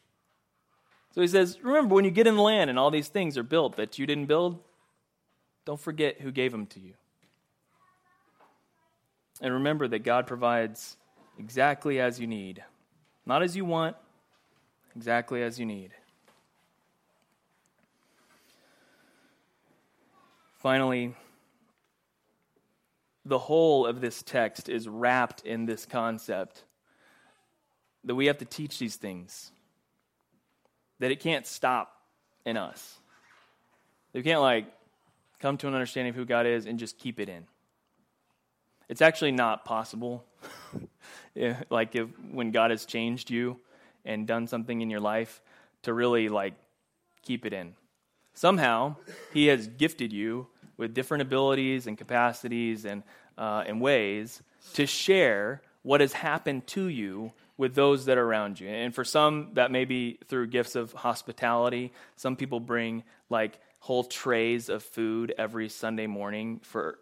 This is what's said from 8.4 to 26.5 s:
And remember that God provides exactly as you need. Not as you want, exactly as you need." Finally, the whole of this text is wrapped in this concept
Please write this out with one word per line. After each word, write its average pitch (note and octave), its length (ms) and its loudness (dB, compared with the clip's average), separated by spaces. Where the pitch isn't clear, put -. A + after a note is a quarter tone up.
And C3 140 -2
remember C#3+ 340 0
that A2+ 120 -4
God A#2+ 260 2
provides A#2+ 720 -2
exactly C3+ 600 0
as B2 220 0
you A#2 60 -8
need. G2 360 -10
Not C#3 160 2
as F3+ 140 -2
you F#3+ 80 -6
want, E3 320 -2
exactly A#2+ 480 -2
as A#2 160 -6
you A#2+ 60 -6
need." G2 280 -10
Finally, B2+ 600 0
the C#3 140 2
whole D3+ 480 4
of B2 160 -2
this A#2 200 -4
text - 460 -2
is A#2 180 -4
wrapped A#2+ 540 0
in A2+ 240 -6
this A2+ 220 -6
concept A2+ 800 -6